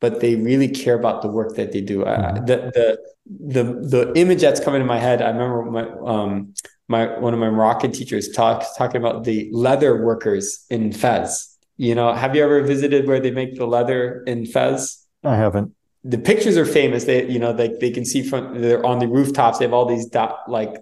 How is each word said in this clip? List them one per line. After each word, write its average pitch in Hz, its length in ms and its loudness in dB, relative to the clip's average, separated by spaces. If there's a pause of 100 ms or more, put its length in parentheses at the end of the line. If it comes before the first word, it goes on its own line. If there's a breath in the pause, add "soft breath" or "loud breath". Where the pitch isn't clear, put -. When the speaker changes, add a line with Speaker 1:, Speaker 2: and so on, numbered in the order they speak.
Speaker 1:
but 113 200 0
they 117 160 2
really 127 320 2
care 123 260 0
about 113 280 0
the 107 60 -4
work 110 280 -4
that 98 160 -6
they 101 80 -4
do. 98 260 -4
I, 107 100 0
Speaker 2:
Mm-hmm. 104 280 -4
Speaker 1:
the, 123 120 2 (680)
the, 135 380 -2
the, 127 400 0
the - 100 -2
image 175 280 4
that's 143 180 4
coming 139 200 0
to 127 60 0
my 120 120 0
head, 120 240 2
I 113 80 2
remember 120 400 -2
my, 113 180 -4 (240)
um, 101 420 -4 (320 loud breath)
my, 113 320 0
one 117 160 0
of 117 60 -2
my 113 100 0
Moroccan 110 400 2
teachers - 380 -6
talk-, 113 360 2 (120)
talking 123 240 -2
about 113 240 -2
the 110 280 -2
leather 120 520 2
workers 107 680 -2
in 113 220 -2
Fez. - 640 -2 (200)
You 117 200 0
know, 117 160 2
have 131 240 -2
you 147 80 6
ever 143 180 4
visited 139 460 2
where 135 100 4
they 131 140 0
make 131 240 -6
the 123 100 -4
leather 123 600 0
in 117 200 -4
Fez? 131 560 -2 (220)
Speaker 2:
I 135 100 2
haven't. 104 400 0 (300)
Speaker 1:
The 120 140 -2
pictures 208 380 2
are 156 80 4
famous. 127 380 2
They, 127 260 0
you 123 120 -2
know, 120 120 0
they, 113 140 0 (140)
they 123 100 0
can 120 140 -6
see 127 180 -2
from, 123 380 -6
they're 117 260 2
on 123 140 2
the 120 80 0
rooftops. 135 500 2
They 127 60 2
have 117 80 0
all 123 140 4
these 117 200 -2
dye, 113 260 -2 (140)
like, 110 360 -4